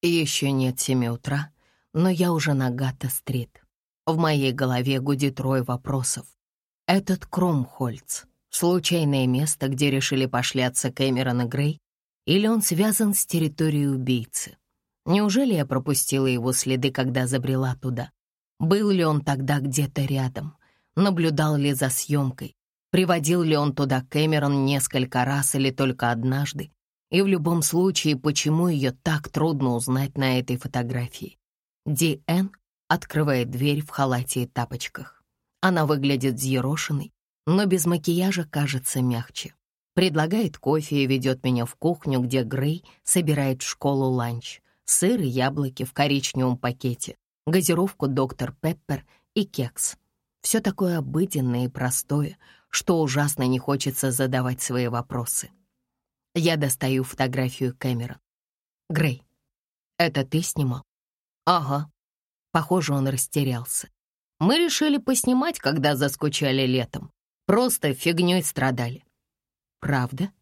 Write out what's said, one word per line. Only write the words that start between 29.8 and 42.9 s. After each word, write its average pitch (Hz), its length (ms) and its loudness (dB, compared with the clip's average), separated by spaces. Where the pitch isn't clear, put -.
на 131 200 2
этой 127 200 -4
фотографии? 123 800 -6
Ди 151 400 0
Эн 190 260 0
открывает 139 600 0
дверь 143 320 0
в 151 80 -10
халате 127 540 -2
и 120 40 -4
тапочках. - 800 -8
Она 170 240 4
выглядит 139 480 2
взъерошенной, 135 800 -2
но 190 180 4
без 180 220 2
макияжа 175 580 2
кажется 139 560 -2
мягче. 123 540 -4
Предлагает 175 640 0
кофе 147 380 0
и 139 100 2
ведёт 131 360 0
меня 123 220 2
в 120 120 -10
кухню, 147 440 -2
где 127 220 0
Грей 135 420 -2